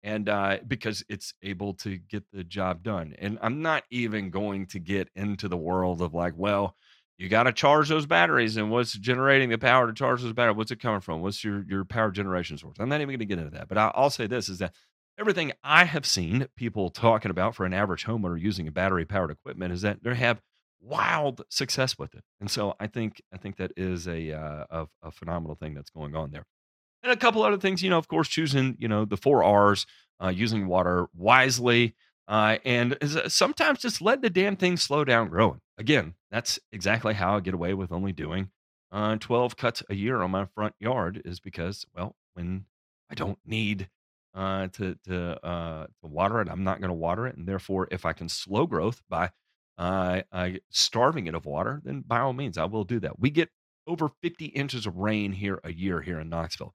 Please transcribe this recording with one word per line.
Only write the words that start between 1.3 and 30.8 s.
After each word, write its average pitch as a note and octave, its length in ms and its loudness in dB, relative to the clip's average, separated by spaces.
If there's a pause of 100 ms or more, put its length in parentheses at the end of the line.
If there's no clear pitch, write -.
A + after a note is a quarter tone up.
able G2 340 -6
to F#2+ 220 -8
get G2 340 -8
the G2 120 -10
job F2+ 400 -4
done. F2 340 -4
And G#2 240 -6
I'm C3 200 -2
not D#3 280 0
even G#2+ 400 -2
going G2 380 -4
to F#2 120 -10
get F#2 360 -2
into G2+ 320 -4
the F2+ 100 -2
world F2+ 440 0
of D#2+ 120 -2
like, F2 220 0
"Well, G2+ 400 0 (420)
you F2+ 120 -8
gotta A#2 240 6
charge D3 340 6
those D#3 180 0
batteries, C#3+ 520 4
and G#2+ 120 0
what's A#2 220 0
generating B2+ 560 4
the A2+ 100 2
power B2 300 6
to A2 60 -4
charge B2 280 0
those A#2 120 -4
batteries? A2+ 240 4
What's A2 140 -2
it A2+ 100 -8
coming G#2+ 180 0
from? E2 220 -4
What's G2+ 240 -4
your, G2+ 180 -2
your F#2+ 220 -4
power A2 260 0
generation F2+ 460 -2
source?" F2 200 -18
I'm A2+ 120 -4
not D3 100 0
even C#3 160 -4
gonna A#2 100 -6
get G2 140 -4
into D2+ 120 -8
that. D#2+ 180 -12
But F#2+ 80 0
I, G#2+ 180 4
I'll C#3 140 4
say A#2+ 180 -4
this, A2+ 220 -4
is F#2 100 -10
that F2+ 160 -4 (420)
everything F3 360 0 (100)
I D#3 220 6
have D3+ 200 -4
seen G2 420 0 (100)
people G#2 320 -4
talking A2 420 2
about F#2 240 -2
for F#2+ 100 -4
an F#2 80 -2
average F#2+ 320 -2
homeowner F#2+ 340 -4
using F#2 280 -2
a D#2 40 -8
battery-powered F2+ 600 0
equipment F2+ 400 -8
is F2+ 120 -6
that G#2 200 -2
they A#2+ 100 -2
have A#2+ 280 0 (400)
wild C#3+ 680 -2
success - 480 -2
with - 160 -10
it. - 100 -20 (160)
And G2+ 120 -6
so G#2 280 -2
I G#2 60 -6
think, A2 380 -6 (100)
I F#2+ 40 -14
think G2 200 -10
that F#2 180 -6
is F2+ 320 -4
a, E2 260 -6
uh, D2+ 360 -8
a, D#2+ 180 -6 (140)
a E2 100 -14
phenomenal E2+ 440 -8
thing D#2 180 -10
that's C#2+ 160 -14
going D2+ 260 -10
on D#2 140 -6
there. D2 160 -14 (560)
And B3 100 0
a A#3+ 40 6
couple A3 280 4
other G#3 140 4
things, F#3+ 240 0
you F#3 80 0
know, F3 80 6
of D#3+ 100 0
course, D#3+ 200 2
choosing, C3+ 500 2
you A#2+ 100 -4
know, G#2+ 180 2
the G2+ 120 -2
four C3 260 6
R's, G2+ 420 8 (360)
uh, F#2 60 -2
using G2+ 400 0
water F2+ 480 4